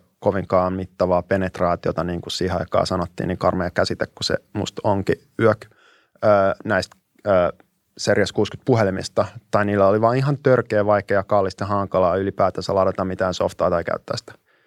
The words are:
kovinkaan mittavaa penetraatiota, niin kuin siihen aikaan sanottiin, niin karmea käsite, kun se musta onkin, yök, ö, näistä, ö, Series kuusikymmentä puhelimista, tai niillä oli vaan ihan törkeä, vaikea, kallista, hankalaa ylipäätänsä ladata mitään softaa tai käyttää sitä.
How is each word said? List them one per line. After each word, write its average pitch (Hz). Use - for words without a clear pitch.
kovinkaan 92
mittavaa 90
penetraatiota, 92
niin 87
kuin 85
siihen 92
aikaan 92
sanottiin, 90
niin 90
karmea 90
käsite, 92
kun -
se -
musta -
onkin, 98
yök, 113
ö, 113
näistä, 98
ö, 90
Series 104
kuusikymmentä -
puhelimista, 98
tai 104
niillä 101
oli 107
vaan 117
ihan 135
törkeä, 113
vaikea, 101
kallista, 98
hankalaa 92
ylipäätänsä 98
ladata 95
mitään 92
softaa 90
tai 85
käyttää -
sitä. -